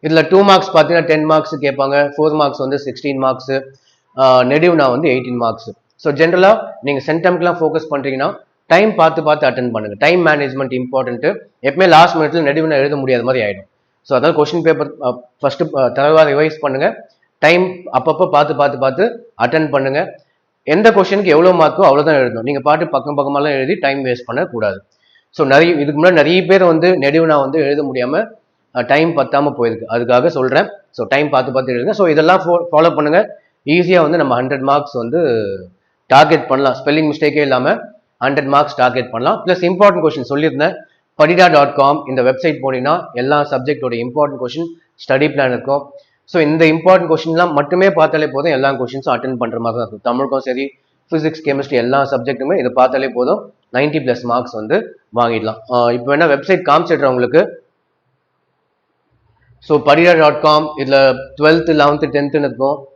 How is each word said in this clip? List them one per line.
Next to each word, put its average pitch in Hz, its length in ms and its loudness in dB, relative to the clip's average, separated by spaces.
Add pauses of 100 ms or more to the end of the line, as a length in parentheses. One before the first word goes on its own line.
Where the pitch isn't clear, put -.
இதுல 160 280 0
டூ 190 120 4
மார்க்ஸ் 190 340 2
பாத்தீங்கன்னா, 165 260 4
டென் 156 220 0
மார்க்ஸ் 156 360 -2
கேட்பாங்க, 139 580 -2
ஃபோர் 151 160 2
மார்க்ஸ் 147 240 -2
வந்து 135 280 -4
சிக்ஸ்டீன் 135 320 -6
மார்க்ஸ், 131 340 -4 (680)
ஆ, 131 240 6
நெடிவ்னா 151 480 2
வந்து 139 200 0
எயிட்டீன் 123 260 -4
மார்க்ஸ். 117 380 -6 (220)
So, 147 180 -4
ஜெனரலா 185 540 2 (140)
நீங்க 143 320 -4
சென்டம்க்குலாம் 175 420 0
ஃபோக்கஸ் 156 360 -4
பண்றீங்கன்னா, 139 440 -4 (320)
டைம் 196 280 2
பார்த்து 160 280 2
பார்த்து 151 260 0
அட்டெண்ட் 123 220 -4
பண்ணுங்க. 107 260 -6
டைம் 165 280 2
மேனேஜ்மெண்ட் 139 460 -2
இம்பார்ட்டன்ட். 127 680 -4 (240)
எப்பவுமே 156 260 2
லாஸ்ட் 165 300 6
மினிட்ல 160 280 0
நெடுவினா 160 260 0
எழுத 143 240 0
முடியாத 131 280 -2
மாதிரி 127 220 -2
ஆயிடும். 95 220 -8 (340)
So, 135 160 -2
அதனால 151 260 2
கொஸ்டின் 165 180 -2
பேப்பர், 151 320 0 (100)
ஆ, 127 160 -4 (200)
ஃபர்ஸ்ட், 139 240 -2 (120)
ஆ, 131 100 0
தரவா 147 420 4
ரிவைஸ் 151 320 0
பண்ணுங்க. 147 500 -4 (300)
டைம் 175 320 4
அப்பப்போ 160 580 -2
பார்த்து 147 260 0
பார்த்து 139 220 0
பார்த்து 143 600 -4
அட்டெண்ட் 151 320 -2
பண்ணுங்க. 135 540 -4 (400)
எந்த 208 280 4
கொஸ்டினுக்கு 196 340 0
எவ்வளவு 170 380 4
மார்க்கோ 151 220 2
அவ்வளவுதான் 147 300 4
எழுதணும். 117 260 0
நீங்க 139 180 -4
பாட்டு 156 300 -2
பக்கம் 139 280 -4
பக்கமாலாம் 143 340 -2
எழுதி 135 240 -2
டைம் 139 300 -4
வேஸ்ட் 123 200 -4
பண்ணக்கூடாது. 113 580 -4 (460)
So, 147 180 -2
நிறைய, 160 260 4
இதுக்கு 147 300 -2
முன்னாடி 185 80 6
நிறைய 170 340 2
பேர் 185 180 4
வந்து 170 360 2
நெடுவினா 151 400 2
வந்து 139 200 -2
எழுத 143 240 0
முடியாம, 135 440 -4 (480)
ஆ, 123 60 -4
டைம் 143 360 0
பத்தாம 139 400 0
போயிருக்கு. 113 320 -2
அதுக்காக 120 380 2
சொல்றேன். 143 400 0 (220)
So, 110 180 -8
டைம் 143 220 0
பார்த்து 131 220 0
பார்த்து 131 220 -2
எழுதுங்க. 123 160 -2
So, 202 200 2
இதெல்லாம் 160 300 4
ஃபோ-, 170 320 0
ஃபாலோ 156 240 2
பண்ணுங்க. 151 460 -2 (240)
ஈஸியா 175 360 2
வந்து 156 160 0
நம்ம 127 240 0
ஹண்ட்ரட் 131 200 -6
மார்க்ஸ் 143 320 -2
வந்து 120 520 -2 (600)
டார்கெட் 151 400 4
பண்ணலாம். 135 380 0
ஸ்பெல்லிங் 151 280 0
மிஸ்டேக்கே 147 280 0
இல்லாம 139 360 0 (420)
ஹண்ட்ரட் 139 280 -2
மார்க்ஸ் 143 280 0
டார்கெட் 123 360 0
பண்ணலாம். 135 340 -4
பிளஸ் 180 40 -4
இம்பார்ட்டன்ட் 180 580 2
கொஸ்டின் 143 220 -4
சொல்லியிருந்தேன். 147 440 -2 (440)
படிடா 175 340 4
டாட் 143 240 2
காம் 147 300 2
இந்த 131 160 -4
வெப்சைட் 131 400 0
போனீங்கன்னா, 135 520 -4
எல்லா 135 280 0
சப்ஜெக்டோட 127 520 -4
இம்பார்ட்டன்ட் 127 520 -4
கொஸ்டின், 151 220 -8 (280)
ஸ்டடி 135 320 0
பிளான் 135 240 0
இருக்கும். 139 380 -4 (340)
So, - 180 -2
இந்த 156 240 2
இம்பார்ட்டன்ட் 165 500 2
கொஸ்டின்லாம் 165 360 -2
மட்டுமே 180 400 0
பார்த்தாலே 156 360 0
போதும், 143 240 -2
எல்லா 139 200 0
கொஸ்டின்ஸும் 127 380 -6
அட்டெண்ட் 127 260 -4
பண்ற 117 240 -6
மாதிரி 117 240 -4
தான் 107 40 -8
இருக்கும். 107 140 -18
தமிழுக்கும் 127 380 -2
சரி, 131 320 -6 (400)
பிசிக்ஸ், 156 360 -4
கெமிஸ்ட்ரி 139 260 -4
எல்லா 123 280 0
சப்ஜெக்ட்டுமே 139 560 -4
இதை 123 160 -2
பார்த்தாலே 131 360 0
போதும், 127 440 -4 (200)
நைன்டி 147 260 -2
பிளஸ் 123 220 -4
மார்க்ஸ் 120 320 -4
வந்து 117 460 -6 (160)
வாங்கிடலாம். 113 420 -2 (140)
ஆ, 120 200 2
இப்போ 127 260 -2
வேணா - 20 -2
வெப்சைட் 156 460 0
காமிச்சிடுறேன் 160 400 2
உங்களுக்கு. 127 580 0 (2000)
So, 147 260 0
படிடா 165 320 6
டாட் 151 240 4
காம், 151 360 2
இதுல 135 380 2 (260)
டுவெல்த், 160 360 2
லெவன்த், 147 280 2
டென்த்னு 143 300 -4
இருக்கும். 139 600 -4